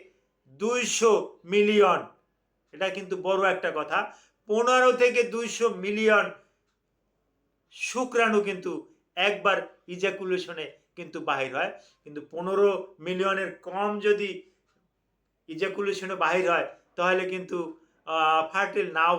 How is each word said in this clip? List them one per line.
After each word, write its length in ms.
দুইশো 520
মিলিয়ন, 560
এটা 220
কিন্তু 180
বড় 160
একটা 240
কথা, 200
পনেরো 440
থেকে 280
দুইশো 320
মিলিয়ন 420
শুক্রাণু 680
কিন্তু 320
একবার 420
ইজাকুলেশনে 720
কিন্তু 240
বাহির 360
হয়। 160
কিন্তু 160
পনেরো 380
মিলিয়নের 500
কম 240
যদি 300
ইজাকুলেশনে 760
বাহির 280
হয়, 160
তাহলে 260
কিন্তু, 260
আহ, 340
ফার্টাইল 400
নাও 260